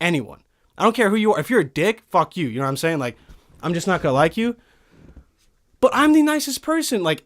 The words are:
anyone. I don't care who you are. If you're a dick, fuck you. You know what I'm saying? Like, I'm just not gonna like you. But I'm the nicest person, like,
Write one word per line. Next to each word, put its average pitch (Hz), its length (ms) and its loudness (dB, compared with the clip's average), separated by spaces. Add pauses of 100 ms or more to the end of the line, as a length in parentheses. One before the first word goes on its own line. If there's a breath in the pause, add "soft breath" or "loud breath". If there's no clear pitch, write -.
anyone. 160 420 -4 (340)
I - 80 -4
don't 226 100 2
care 233 160 2
who 202 60 0
you 214 160 2
are. 175 80 0
If 151 100 -4
you're 240 100 2
a 180 40 4
dick, 175 460 -4
fuck - 260 0
you. 165 120 -2
You 113 100 -8
know 139 60 -4
what 135 60 -2
I'm 135 60 -4
saying? 165 220 -2
Like, 123 180 -6 (460 soft breath)
I'm 160 120 -4
just 170 120 -6
not 180 160 0
gonna 147 120 0
like 151 220 2
you. 233 200 -2 (1200 soft breath)
But 262 140 4
I'm 294 180 4
the 311 100 6
nicest 294 400 -2
person, 311 400 -2
like, 156 240 -2